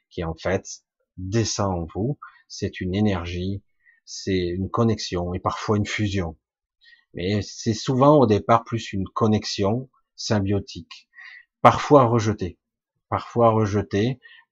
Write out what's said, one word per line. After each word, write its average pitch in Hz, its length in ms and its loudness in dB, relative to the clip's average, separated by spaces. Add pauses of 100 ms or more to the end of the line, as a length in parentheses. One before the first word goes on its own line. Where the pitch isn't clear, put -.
qui 87 160 -8
en 80 100 -6
fait 92 320 -4 (480)
descend 101 560 -2
en 85 240 -4
vous. 120 240 -4 (300)
C'est - 320 -8
une 90 140 -4
énergie, 95 680 -2 (400)
c'est 92 440 -4
une 90 220 -4
connexion 92 640 -2
et 92 60 -6
parfois - 380 -2
une 101 80 0
fusion. 95 520 -4 (760)
Mais 98 280 -2
c'est - 320 -4
souvent 139 460 4
au 127 60 8
départ 107 400 4
plus - 260 -8
une 95 160 -4
connexion 107 840 0 (280)
symbiotique, 98 920 -4 (520)
parfois 131 420 6
rejetée, 110 560 0 (500)
parfois 113 420 2
rejetée, 107 680 0 (320)